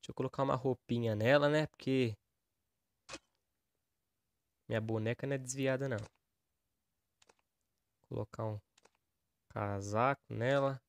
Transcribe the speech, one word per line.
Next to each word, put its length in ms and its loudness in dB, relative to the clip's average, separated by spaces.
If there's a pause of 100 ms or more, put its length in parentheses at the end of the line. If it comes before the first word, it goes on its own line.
Vou 60 -10
colocar 260 -2
uma 140 4
roupinha 600 0
nela, 340 6
né? 180 2
Porque 500 0 (2500)
minha 140 -2
boneca 460 -4
não 80 -2
é 20 -4
desviada, 500 -4
não. 120 -2 (2000)
Colocar 360 -8
um 160 -6 (920)
casaco 840 -2
nela. 560 0